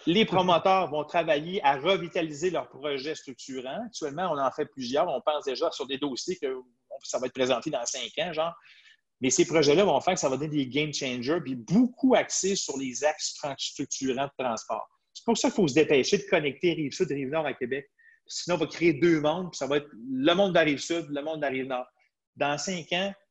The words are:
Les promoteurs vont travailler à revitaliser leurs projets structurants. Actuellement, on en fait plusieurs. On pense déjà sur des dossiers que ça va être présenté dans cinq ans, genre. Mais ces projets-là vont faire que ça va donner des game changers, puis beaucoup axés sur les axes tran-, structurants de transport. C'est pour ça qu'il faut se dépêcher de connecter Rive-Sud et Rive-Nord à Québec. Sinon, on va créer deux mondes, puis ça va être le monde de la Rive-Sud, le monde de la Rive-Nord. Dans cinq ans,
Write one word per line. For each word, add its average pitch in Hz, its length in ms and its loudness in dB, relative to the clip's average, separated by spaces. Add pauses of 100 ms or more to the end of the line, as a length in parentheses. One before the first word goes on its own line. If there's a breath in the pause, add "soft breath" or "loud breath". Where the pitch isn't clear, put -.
Les 190 180 4
promoteurs 180 680 4
vont 147 140 -4
travailler 165 600 0
à 143 120 6
revitaliser 165 760 -2
leurs 143 180 -4
projets 139 480 -6
structurants. 131 720 -10
Actuellement, 165 440 -4
on 147 80 -2
en 131 140 2
fait 147 140 -4
plusieurs. 139 420 -2
On 131 140 -2
pense 151 220 -2
déjà 143 280 -2
sur 139 140 -8
des 135 120 -6
dossiers 147 400 -6
que 131 160 -4 (480)
ça - 160 -6
va 127 80 -4
être 123 80 -6
présenté 127 360 0
dans 123 140 -6
cinq 117 340 -8
ans, 170 140 -4
genre. 160 220 -2 (680 soft breath)
Mais 131 100 2
ces - 160 4
projets-là 156 380 4
vont 147 160 4
faire 185 140 0
que - 60 -4
ça 151 80 0
va 131 80 0
donner 151 120 -4
des 143 200 -2
game 147 240 -2
changers, 131 480 -2
puis 131 140 -6
beaucoup 233 600 2
axés 185 420 2
sur 139 220 -6
les 127 260 -6
axes - 300 -2
tran-, 139 240 -8
structurants 131 680 -4
de - 180 -6
transport. 113 420 -4 (260)
C'est - 120 -16
pour 233 120 4
ça - 120 2
qu'il - 80 -2
faut 185 120 4
se 127 60 -2
dépêcher 151 440 6
de - 120 -4
connecter 170 440 2
Rive-Sud 156 360 -2
et 143 40 -2
Rive-Nord 143 320 -2
à 131 80 -4
Québec. 135 360 -6 (360 soft breath)
Sinon, - 300 -4
on - 40 0
va 156 60 0
créer 165 260 2
deux 160 280 4
mondes, 165 300 0
puis - 80 -14
ça 135 80 -4
va 143 120 2
être 147 140 -8
le 131 420 0
monde 196 160 4
de 170 40 0
la 165 80 6
Rive-Sud, 156 460 0
le 143 140 -6
monde 156 160 -6
de 147 40 -6
la 139 60 0
Rive-Nord. 131 380 -4 (500)
Dans 143 220 0
cinq 180 340 -6
ans, 190 200 -2 (180)